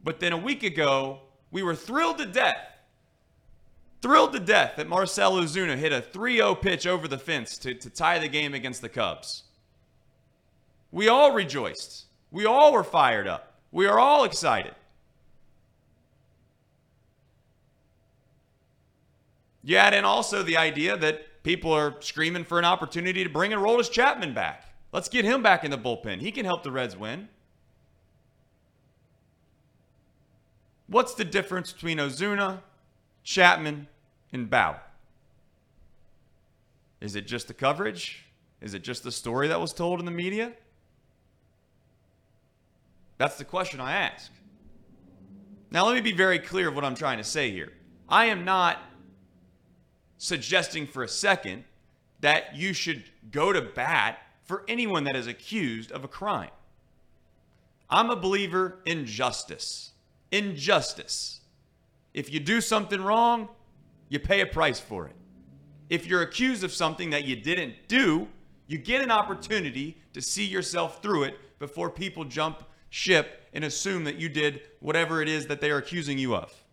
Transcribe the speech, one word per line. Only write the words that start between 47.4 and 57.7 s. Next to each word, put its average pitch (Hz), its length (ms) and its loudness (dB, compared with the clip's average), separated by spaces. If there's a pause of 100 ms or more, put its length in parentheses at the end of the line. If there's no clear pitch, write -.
here. 85 200 -10 (360)
I 208 160 6
am 196 200 -2
not 180 340 2 (1400)
suggesting 160 720 -2
for 127 160 -8
a 110 40 -10
second 131 540 -2 (600)
that 151 340 2
you 180 160 -4
should 151 320 -6 (260)
go 160 220 2
to 165 100 2
bat 120 560 -2 (240)
for 196 240 -10
anyone 214 380 -2
that 139 100 -4
is 120 140 -4
accused 120 640 -6
of 135 100 -10
a 135 60 -14
crime. 175 420 -6 (1400)